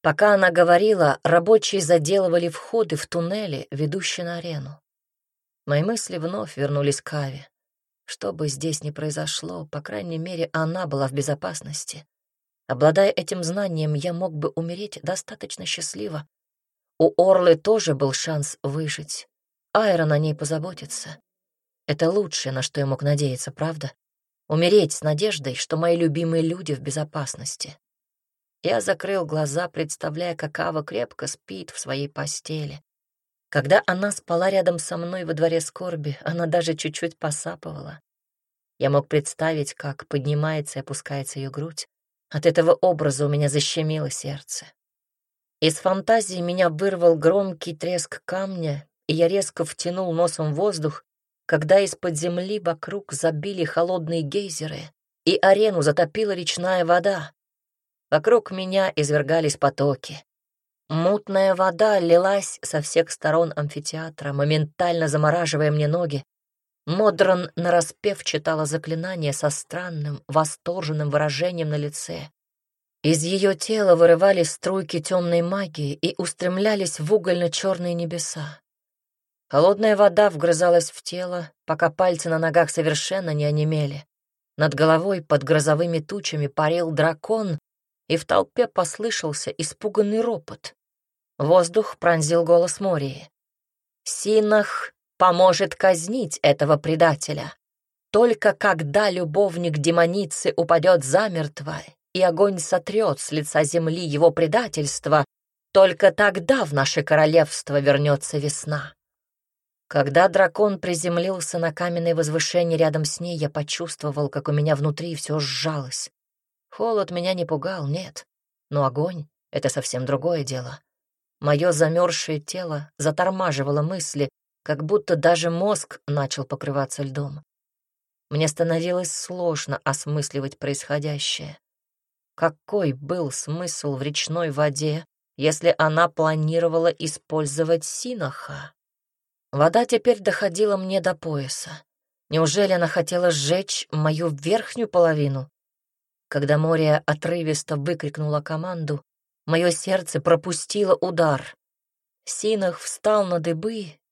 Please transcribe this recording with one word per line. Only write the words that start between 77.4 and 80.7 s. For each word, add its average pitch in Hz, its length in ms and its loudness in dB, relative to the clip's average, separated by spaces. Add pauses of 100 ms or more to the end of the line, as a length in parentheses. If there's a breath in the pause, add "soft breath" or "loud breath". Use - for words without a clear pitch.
небеса. 160 640 -8 (880)
Холодная 196 480 4
вода 202 340 6
вгрызалась 170 600 2